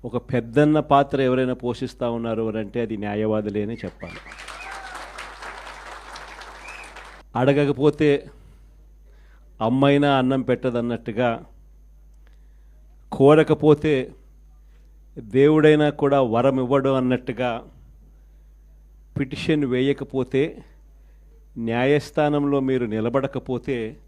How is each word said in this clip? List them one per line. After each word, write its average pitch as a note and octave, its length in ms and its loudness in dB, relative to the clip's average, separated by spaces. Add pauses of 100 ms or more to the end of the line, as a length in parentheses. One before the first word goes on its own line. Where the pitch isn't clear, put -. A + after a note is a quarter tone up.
ఒక A#2+ 120 -8
పెద్దన్న C#3 640 2
పాత్ర C#3 400 2
ఎవరైనా B2+ 340 0
పోషిస్తా B2 560 -6
ఉన్నారు A2+ 380 -4
అని G#2+ 100 -4
అంటే A2 220 -6
అది A2 160 -4
న్యాయవాదులే G#2 640 -2
అని A2+ 220 -6
చెప్పాలి. F2 360 -14 (3250)
అడగకపోతే C#3+ 720 2 (1500)
అమ్మైనా C#3 560 4
అన్నం C3 260 0
పెట్టదన్నట్టుగా, A#2+ 840 -2 (1800)
కోరకపోతే D3+ 1000 4 (1040)
దేవుడైనా D3 720 6
కూడా C#3+ 320 2
వరం B2 360 2
ఇవ్వడు C3 300 0
అన్నట్టుగా, B2+ 640 -2 (1700)
పిటిషన్ C#3+ 480 -2
వేయకపోతే, C3+ 1000 -2 (920)
న్యాయస్థానంలో C#3+ 1040 0
మీరు C3 260 -2
నిలబడకపోతే A#2+ 1120 -4 (120)